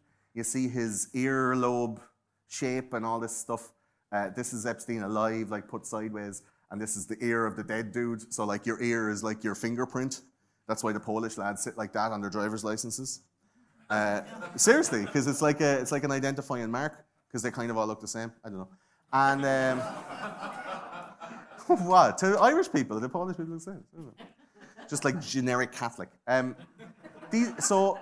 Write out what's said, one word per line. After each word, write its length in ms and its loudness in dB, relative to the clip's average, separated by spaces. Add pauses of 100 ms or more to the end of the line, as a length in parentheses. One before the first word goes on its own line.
(340)
You 100 -6
see 240 0
his 460 -2
earlobe 840 2 (480)
shape 440 -4
and 120 -2
all 160 -2
this 160 -6
stuff. 360 -6 (400)
Uh, 180 0
this 220 -6
is 140 -6
Epstein 360 -4
alive, 480 0
like, 180 -8
put 180 -10
sideways. 560 -8 (280)
And 100 -8
this 160 -4
is 100 -8
the 180 -6
ear 220 2
of 100 -4
the 80 -6
dead 280 -4
dude. 400 -4
So, 120 -2
like, 220 -2
your 160 -2
ear 260 2
is, 140 -2
like, 220 -4
your 100 0
fingerprint. 680 -4 (460)
That's 160 -2
why 80 2
the 80 -2
Polish 360 -4
lads 280 -4
sit 120 -8
like 180 -6
that 180 0
on 80 -4
their 100 -4
driver's 320 -2
licenses. 580 -6 (680)
Uh, 320 2 (340)
seriously, 480 6
'cause 220 0
it's 160 0
like 180 4
a, 200 4
it's 100 -2
like 140 0
an 80 0
identifying 580 -2
mark, 340 -4 (260)
'cause 120 -4
they 80 0
kind 200 -4
of 60 0
all 100 2
look 140 -4
the 80 -10
same. 240 -6 (120)
I 40 -10
don't 100 -8
know. 100 -10 (440)
And, 320 4
um, 360 4 (1900)
<laughs> 180 4
what? 320 8
To 200 4
Irish 340 6
people, 280 0
the 80 -2
Polish 280 -4
people 160 -8
look 120 -10
the 80 -12
same. 200 -14
I 40 -20
don't 100 -14
know. 180 -20 (640)
Just, 160 -2
like, 160 2
generic 520 0
Catholic. 380 -6 (160)
Um, 300 2 (720)
the, 280 4
so 440 4